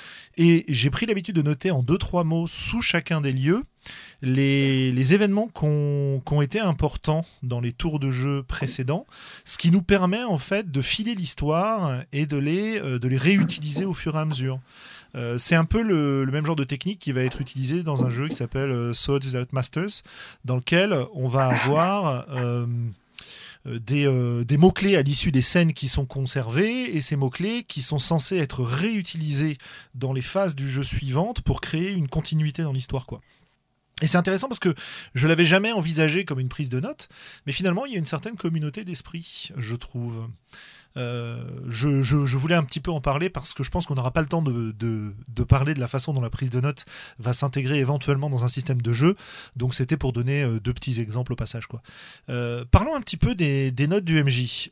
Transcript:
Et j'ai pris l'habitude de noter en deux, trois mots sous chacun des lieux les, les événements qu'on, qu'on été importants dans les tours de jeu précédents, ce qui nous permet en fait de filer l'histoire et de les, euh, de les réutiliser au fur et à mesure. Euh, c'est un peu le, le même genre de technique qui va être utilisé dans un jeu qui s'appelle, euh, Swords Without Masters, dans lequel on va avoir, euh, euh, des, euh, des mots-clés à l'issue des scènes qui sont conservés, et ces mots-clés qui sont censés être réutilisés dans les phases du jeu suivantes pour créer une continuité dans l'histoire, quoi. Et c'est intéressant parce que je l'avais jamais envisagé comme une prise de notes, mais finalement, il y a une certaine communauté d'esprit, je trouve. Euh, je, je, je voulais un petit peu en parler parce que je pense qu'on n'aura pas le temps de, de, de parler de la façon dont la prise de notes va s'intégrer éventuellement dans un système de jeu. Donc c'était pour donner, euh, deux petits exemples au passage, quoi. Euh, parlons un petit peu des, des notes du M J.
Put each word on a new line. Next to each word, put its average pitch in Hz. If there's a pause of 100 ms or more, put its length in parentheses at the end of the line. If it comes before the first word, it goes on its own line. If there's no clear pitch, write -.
(380)
Et 165
j'ai 135
pris 226
l'habitude 202
de 165
noter 147
en 135
deux, 135
trois 175
mots 165
sous -
chacun 165
des 139
lieux 156 (580)
les, 135
les 131
événements 208
qu'on, 143
qu'on 147
été 147
importants 160 (200)
dans 120
les 120
tours 151
de 135
jeu 135
précédents, 135 (380)
ce -
qui 170
nous 180
permet 196
en 185
fait 196
de 135
filer 220
l'histoire 165 (100)
et 143
de 147
les, 196
euh, 127
de 120
les 131
réutiliser 160
au 185
fur 160
et 156
à 151
mesure. 131 (560)
Euh, 120
c'est -
un 165
peu 226
le, 147
le 131
même 151
genre 165
de 143
technique 143
qui -
va 127
être 131
utilisé 135
dans 135
un 123
jeu 127
qui -
s'appelle, 135
euh, 120
Swords 139
Without 127
Masters, 151 (440)
dans 127
lequel 170 (160)
on 131
va 131
avoir, 147
euh, 123 (1000)
euh, 117
des, 143
euh, 120
des 139
mots-clés 190
à 143
l'issue 143
des 127
scènes 165
qui 131
sont 139
conservés, 143
et 147
ces 147
mots-clés 180
qui -
sont 151
censés 165
être 135
réutilisés 151 (340)
dans 127
les 131
phases 185
du 135
jeu 135
suivantes 131
pour -
créer 175
une 170
continuité 156
dans 143
l'histoire, 131
quoi. - (800)
Et 156
c'est 180
intéressant 190
parce 233
que 170 (380)
je 131
l'avais 165
jamais 196
envisagé 160
comme 135
une 127
prise 139
de 127
notes, 269 (380)
mais 139
finalement, 185
il 269
y -
a -
une 160
certaine 220
communauté 165
d'esprit, -
je 113
trouve. 120 (720)
Euh, 120 (280)
je, 135
je, 139
je 127
voulais 156
un 160
petit 139
peu 180
en 156
parler 147
parce 139
que 139
je -
pense 175
qu'on 143
n'aura 127
pas -
le 151
temps 170
de, 117
de, 107 (160)
de 120
parler 139
de 139
la 123
façon 139
dont 131
la 117
prise 127
de 123
notes 139 (340)
va 120
s'intégrer 139
éventuellement 139
dans 123
un 123
système 123
de 113
jeu. 147 (400)
Donc 127
c'était 131
pour 127
donner, 131
euh, 113
deux 120
petits 120
exemples 120
au 120
passage, 113
quoi. 117 (480)
Euh, 120
parlons 277
un 262
petit -
peu 240
des, 139
des 139
notes 196
du 165
M 143
J. 123